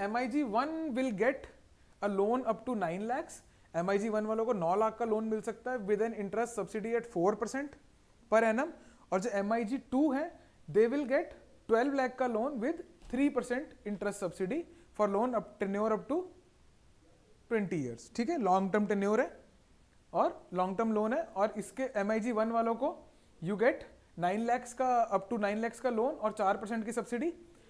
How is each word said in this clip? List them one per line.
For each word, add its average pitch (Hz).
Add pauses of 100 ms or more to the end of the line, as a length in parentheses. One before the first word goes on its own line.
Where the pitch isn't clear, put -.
M 208
I 254 (100)
G 294
one 294
will 254
get 262 (540)
a 208
loan 214
up 220
to 247
nine 190
lakhs, 285 (440)
एमआईजी 196
वन 214
वालों 220
को 247
नौ 180
लाख 220
का 233
लोन 220
मिल 220
सकता 240
है 254
with 202
an 226
interest 214
subsidy 220
at 226 (120)
four 180
percent 262 (640)
per 226
annum। 226 (440)
और 190
जो 196
एमआईजी 214
टू 277
है, 311 (300)
they 208
will 285
get 277 (440)
ट्वेल्व 247
लाख 254
का 254
लोन 240
with 285 (400)
three 277
percent 247 (240)
interest 202
subsidy 190 (380)
for 202
loan 240
up, 208 (180)
tenure 202
up 202 (100)
to 359 (1300)
twenty 190
years, -
ठीक 233
है, 349
लॉन्ग 190
टर्म 208
टेन्योर 208
है - (680)
और 254
लॉन्ग 185
टर्म 226
लोन 214
है। 220
और 214
इसके 220
एमआईजी 220
वन 220
वालों 226
को 269 (320)
you 196
get 254 (440)
नाइन 180
लैक्स 240
का, 247
up 196
to 226
नाइन 208
लैक्स 226
का 254
लोन 233
और 214
चार 208
परसेंट 220
की 233
सब्सिडी, 240 (360)